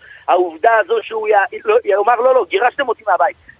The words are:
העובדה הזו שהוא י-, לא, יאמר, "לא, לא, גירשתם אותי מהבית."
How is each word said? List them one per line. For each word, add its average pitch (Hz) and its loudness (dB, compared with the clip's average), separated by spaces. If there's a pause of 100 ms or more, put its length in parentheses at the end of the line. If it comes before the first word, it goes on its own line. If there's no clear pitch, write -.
(280)
העובדה 175 0 (140)
הזו 180 -4
שהוא 220 -8
י-, 214 0 (320)
לא, 220 2
יאמר, 202 2
"לא, 254 2
לא, 254 2
גירשתם 247 -2
אותי 220 -6
מהבית." 170 0 (240)